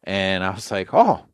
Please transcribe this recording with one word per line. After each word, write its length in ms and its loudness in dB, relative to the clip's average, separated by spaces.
And 380 -2
I 80 -2
was 200 -10
like, 220 -4
Oh 400 4